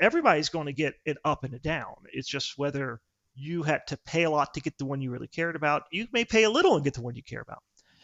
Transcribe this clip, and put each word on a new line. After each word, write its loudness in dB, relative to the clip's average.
everybody's 4
gonna -4
get -2
an -2
up 0
and -10
a -14
down. -4
It's -8
just -6
whether -4
you -4
had 0
to -6
pay 0
a 2
lot 0
to -6
get -6
the -4
one -4
you -4
really -8
cared -4
about. 0
You -6
may 0
pay 4
a 4
little 6
and 2
get 0
the -8
one -8
you -14
care -12
about. -16